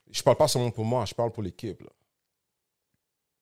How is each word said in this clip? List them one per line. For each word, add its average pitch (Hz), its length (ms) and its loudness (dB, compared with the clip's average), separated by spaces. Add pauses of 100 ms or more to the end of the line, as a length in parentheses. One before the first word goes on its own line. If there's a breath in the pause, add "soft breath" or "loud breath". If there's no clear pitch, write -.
(100)
Je - 120 -6
parle 123 140 6
pas 156 120 4
seulement 120 240 0
pour 113 120 -6
moi, 117 200 0
je - 100 -8
parle 117 160 -2
pour 110 140 -8
l'équipe, 95 360 -10
là. - 100 -20 (1500)